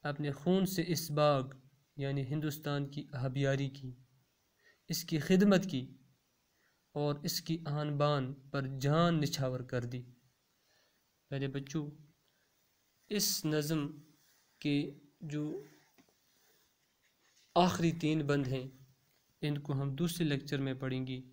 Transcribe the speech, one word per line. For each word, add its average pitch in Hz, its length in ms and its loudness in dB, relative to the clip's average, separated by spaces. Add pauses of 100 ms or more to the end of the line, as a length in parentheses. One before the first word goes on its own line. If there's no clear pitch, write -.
अपने 147 280 -2
खून 185 340 2
से - 240 -2
इस 156 220 -2
बाग 147 460 2 (380)
यानी 139 280 -2
हिंदुस्तान 147 640 -2
की 143 200 -10 (100)
आबियारी 135 540 0
की, 131 260 -12 (920)
इसकी 165 300 -2
खिदमत 190 440 6
की 127 240 -4 (1040)
और 147 300 0
इसकी 165 340 -2 (100)
आन 147 300 -2
बान 143 340 2 (200)
पर 135 140 -2 (120)
जान 160 420 4
निछावर 131 440 -2
कर 123 200 -2
दी। 120 140 -6 (1300)
प्यारे 139 180 -4
बच्चों, 139 400 -6 (1200)
इस - 360 0
नज़म 151 400 0 (760)
के 147 160 0 (480)
जो 151 200 -4 (2000)
आखिरी 170 420 6
तीन 156 280 2
बंद 143 200 2
हैं, 131 240 -4 (720)
इनको 147 300 -2
हम 139 240 -2
दूसरे 170 300 0
लेक्चर 139 340 -2
में 131 180 -4
पढ़ेंगे। 131 440 -4 (100)